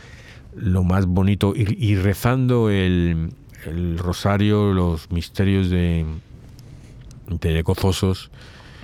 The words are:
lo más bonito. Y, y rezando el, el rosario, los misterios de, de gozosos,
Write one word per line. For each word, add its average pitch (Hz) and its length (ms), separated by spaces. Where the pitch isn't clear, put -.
lo 92 300
más 92 220
bonito. 98 500
Y, 123 60
y 101 120
rezando 120 760
el, 87 600
el 85 320
rosario, 101 760
los 87 380
misterios 95 580
de, 87 360
de 82 220
gozosos, 95 680